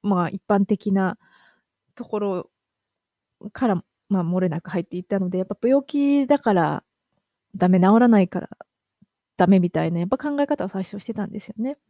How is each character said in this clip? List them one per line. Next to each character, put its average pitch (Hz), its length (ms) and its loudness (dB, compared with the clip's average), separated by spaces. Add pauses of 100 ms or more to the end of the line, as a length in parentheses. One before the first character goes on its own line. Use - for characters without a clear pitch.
ま 190 220 0
あ、 156 40 -4
一 - 180 -10
般 202 180 2
的 202 280 -2
な 190 260 -2 (760)
と 240 100 -16
こ 214 140 -8
ろ 196 320 -6 (1000)
か 254 160 -2
ら、 185 160 0 (240)
ま 196 120 0
あ、 - 40 -2
漏 180 160 -2
れ 185 80 0
な 160 120 -4
く 180 100 -18
入 180 120 -4
っ - 20 -8
て - 120 -12
い 180 40 -6
っ - 40 -14
た 196 140 -4
の 185 120 -4
で、 185 80 -4
や 190 60 -4
っ - 20 -8
ぱ - 160 -10
病 269 220 2
気 285 420 0
だ 285 120 2
か 220 160 0
ら 151 300 0 (680)
ダ 180 140 2
メ、 185 100 6
治 190 220 6
ら 247 80 6
な 214 120 6
い 180 80 2
か 185 120 -6
ら - 80 -14 (880)
ダ 180 100 2
メ 190 140 6
み 175 100 0
た 160 140 -2
い 165 80 -2
な、 170 80 -2
や 175 60 -2
っ - 20 -8
ぱ 262 100 -2
考 285 220 -4
え 285 60 2
方 285 180 -4
を 196 40 -8
最 190 160 -8
初 208 140 -14
し - 60 -16
て 220 100 -10
た 208 120 -8
ん - 40 -12
で 208 100 -12
す - 80 -20
よ 214 100 -18
ね。 262 200 -8 (120)